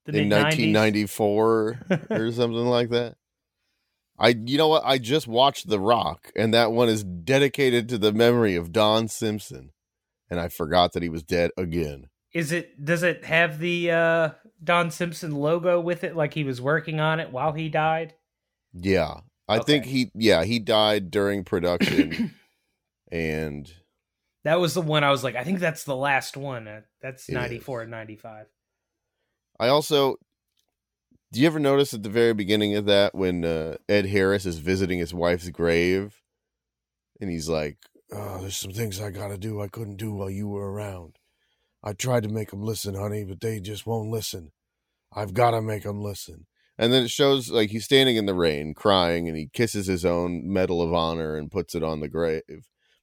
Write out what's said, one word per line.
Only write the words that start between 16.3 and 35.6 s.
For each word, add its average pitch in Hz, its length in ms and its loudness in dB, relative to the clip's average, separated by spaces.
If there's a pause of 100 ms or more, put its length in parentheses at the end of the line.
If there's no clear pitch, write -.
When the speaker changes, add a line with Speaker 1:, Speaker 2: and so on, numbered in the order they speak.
Speaker 1:
he 156 100 -2
was 127 160 -6
working 156 400 -2
on 160 200 0
it 151 120 -8
while 139 200 -2
he 160 160 -6
died? 160 460 -2 (580)
Speaker 2:
Yeah. 85 480 0 (280)
I 107 100 2
Speaker 1:
Okay. 143 140 -2
Speaker 2:
think 147 140 2
he, 127 280 -2
yeah, 95 300 4
he 117 160 0
died 107 500 2
during 101 340 0
production, 90 880 0 (380)
Speaker 1:
<clears throat> - 380 -20
Speaker 2:
and 78 600 -4 (720)
Speaker 1:
That 160 160 2
was 202 140 0
the 185 80 -2
one 151 220 0
I 143 60 4
was 131 140 0
like, 120 120 -4
"I 127 80 -6
think 185 140 -2
that's 165 260 -4
the 139 120 -4
last 135 400 -2
one." 131 320 -10
Uh, 107 120 -16 (200)
that's 131 280 -14
Speaker 2:
It - 40 -8
is. 135 40 -4
Speaker 1:
ninety-four 120 460 -8
and 113 80 -14
ninety-five. 110 560 -16 (1120)
Speaker 2:
I 113 80 2
also, 143 480 4 (1160)
do 110 80 -2
you 156 60 6
ever 156 140 2
notice 139 320 2
at 110 100 -8
the 110 60 -6
very 117 260 4
beginning 104 420 2
of 104 100 -2
that 101 280 4
when, 90 300 0
uh, 80 320 -2 (120)
Ed 101 180 4
Harris 98 400 2
is 82 120 -4
visiting 90 420 0
his 85 120 -6
wife's 87 380 -2
grave, 87 720 0 (1000)